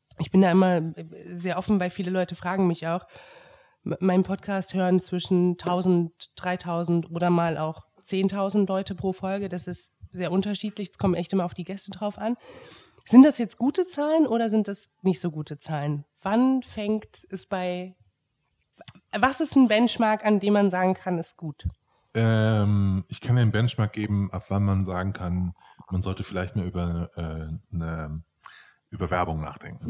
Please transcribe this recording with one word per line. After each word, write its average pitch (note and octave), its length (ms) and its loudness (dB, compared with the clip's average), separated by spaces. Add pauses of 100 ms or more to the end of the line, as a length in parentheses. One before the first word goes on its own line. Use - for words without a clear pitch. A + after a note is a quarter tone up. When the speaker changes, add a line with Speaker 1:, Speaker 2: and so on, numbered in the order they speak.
(180)
Speaker 1:
ich - 120 -6
bin F#3+ 120 6
da F3+ 80 6
immer, F#3 260 4
äh, D#3+ 280 -4 (300)
sehr F3 240 -4
offen, G3 200 0
weil F3+ 120 -2
viele F3+ 200 -6
Leute F#3 240 -2
fragen F#3+ 320 0
mich E3 200 0
auch, E3+ 200 -4 (760)
m-, D#3+ 160 -6
meinen F#3 220 4
Podcast G3 520 -4
hören F#3 260 2
zwischen F3+ 580 0
tausend, F3+ 800 0
dreitausend E3+ 720 -2
oder F3 200 0
mal E3+ 280 2
auch D#3 280 -8 (160)
zehntausend G3 640 0
Leute G3 260 -4
pro F#3 180 -4
Folge. G3 360 -4
Das F3+ 180 -8
ist - 300 -10 (160)
sehr F3 200 -6
unterschiedlich. G3 600 -2
Es - 60 -16
kommt F#3 180 2
echt F3 160 -6
immer F#3+ 120 2
auf F3+ 100 -6
die F3 100 -10
Gäste G3 260 -10
drauf G#3 280 -8
an. A3+ 180 -4 (680)
Sind B3+ 200 12
das D4+ 140 4
jetzt A3+ 200 -4
gute D4 280 0
Zahlen D4+ 400 2
oder A3+ 220 0
sind G#3 200 2
das - 340 -8
nicht F#3 180 2
so F3 100 -4
gute D3+ 280 -8
Zahlen? D3 460 -4 (180)
Wann B3+ 400 2
fängt - 680 -6
es F#3+ 160 -12
bei, F3+ 480 -6 (1160)
was B3+ 280 0
ist D#4 160 0
ein B3+ 120 8
Benchmark, A3 560 2
an G#3 160 4
dem G3+ 140 2
man G3+ 160 4
sagen F#3 240 2
kann, F3+ 240 -4
ist - 180 -10
gut? - 320 -8 (460)
Speaker 2:
Ähm, G#2 960 4
ich - 120 -12
kann B2 160 2
dir B2 60 4
einen G#2+ 100 4
Benchmark G#2+ 400 0
geben, G#2 400 -2
ab - 160 -8
wann G2+ 160 2
man G2 220 2
sagen F#2 260 -2
kann, F2+ 400 -2 (380)
man F#2 120 -2
sollte F#2+ 220 -4
vielleicht F2+ 320 -6
mehr F#2 80 -2
über, F2 520 -4
äh, D#2+ 580 -8
eine, E2 480 -6 (680)
über F#2 200 -6
Werbung D#2+ 320 -2
nachdenken. - 480 -12